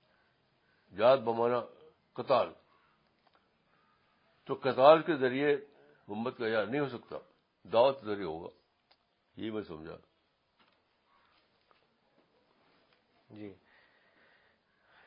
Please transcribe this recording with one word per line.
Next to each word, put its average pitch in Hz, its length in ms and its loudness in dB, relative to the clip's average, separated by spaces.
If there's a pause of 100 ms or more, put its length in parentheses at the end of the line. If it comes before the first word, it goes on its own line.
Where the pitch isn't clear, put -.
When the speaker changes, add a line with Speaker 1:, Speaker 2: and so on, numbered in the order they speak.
(960)
Speaker 1:
جہاد 120 220 4
بمانا 117 440 -2 (520)
قتال، 117 360 0 (2000)
تو 135 80 -4
قتال 135 480 6
کے 165 140 -2
ذریعے 135 380 0 (540)
امت 113 300 -8
کا 120 80 -6
احیاء 110 180 0
نہیں 123 180 -4
ہو 139 80 -4
سکتا، 113 280 -12 (560)
دعوت 135 280 4
کے 107 60 -14
ذریعے 101 180 -6
ہوگا، 85 240 -10 (840)
یہی 110 160 -10
میں 107 100 -8
سمجھا۔ 80 360 -14 (3250)
Speaker 2:
جی 104 240 -16 (1500)